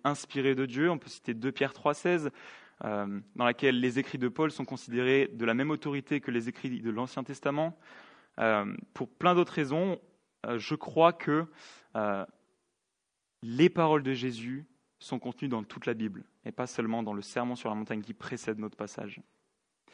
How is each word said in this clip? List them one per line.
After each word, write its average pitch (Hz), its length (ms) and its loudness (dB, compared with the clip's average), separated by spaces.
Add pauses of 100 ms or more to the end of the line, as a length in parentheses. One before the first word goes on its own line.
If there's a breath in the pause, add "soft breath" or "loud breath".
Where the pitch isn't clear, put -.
inspirée 139 500 2
de 131 120 0
Dieu, 135 240 2
on 160 80 0
peut - 100 -16
citer - 240 -8
deux 117 200 -2
Pierre 135 200 0
trois 147 220 2
seize, 170 360 2 (540 loud breath)
euh, 101 360 -4 (160)
dans 123 80 2
laquelle 123 360 4
les 127 180 2
écrits 135 200 -2
de 123 100 2
Paul 156 220 0
sont 143 140 -6
considérés 127 680 2
de 117 120 -4
la 113 100 4
même 135 160 2
autorité 143 500 -2
que 131 100 -8
les 117 180 0
écrits 123 320 -6
de 113 100 -2
l'Ancien 127 320 -4
Testament. 147 560 -2 (600 loud breath)
Euh, 104 340 2 (180)
pour - 160 -6
plein 180 260 2
d'autres 175 180 4
raisons, 160 480 0 (440)
euh, 120 140 -2
je 110 160 -4
crois 160 380 4
que, 165 340 0 (500 loud breath)
euh, 104 300 -2 (1160)
les 127 280 4
paroles 156 320 4
de 131 100 0
Jésus 123 540 -4 (320)
sont - 200 -6
contenues 123 300 -6
dans 113 140 -2
toute - 240 -10
la 120 80 0
Bible, 110 300 -4 (200)
et 110 80 -10
pas 127 140 -4
seulement 113 360 -2
dans 107 120 -4
le 101 80 -6
sermon 123 340 -2
sur 117 140 -4
la 107 40 -2
montagne 107 280 -4
qui 110 100 -10
précède 110 460 -6
notre 107 180 -6
passage. 104 440 -10 (720 loud breath)